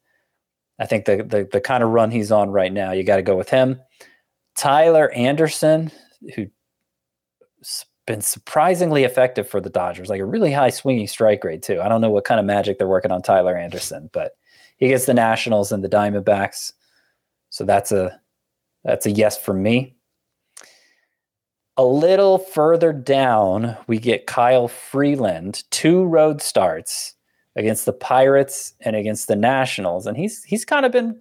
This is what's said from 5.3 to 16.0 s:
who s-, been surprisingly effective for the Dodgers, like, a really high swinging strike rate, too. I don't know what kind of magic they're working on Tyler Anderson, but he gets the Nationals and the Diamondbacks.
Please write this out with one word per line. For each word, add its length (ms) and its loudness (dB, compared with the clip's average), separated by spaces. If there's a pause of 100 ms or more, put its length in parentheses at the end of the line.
who 120 -8 (1120)
s-, 240 -14 (220)
been 140 -6
surprisingly 840 0
effective 440 0
for 140 -4
the 80 -10
Dodgers, 400 -6
like, 120 -4
a 40 -6
really 260 0
high 200 2
swinging 360 -2
strike 360 2
rate, 180 -8
too. 200 -4
I 80 -2
don't 120 0
know 80 2
what 160 0
kind 140 2
of 80 0
magic 320 0
they're 80 -2
working 240 0
on 100 -4
Tyler 340 2
Anderson, 580 -10
but 220 -8 (420)
he 100 0
gets 180 2
the 80 2
Nationals 580 0
and 120 -4
the 60 -6
Diamondbacks. 800 -2 (800)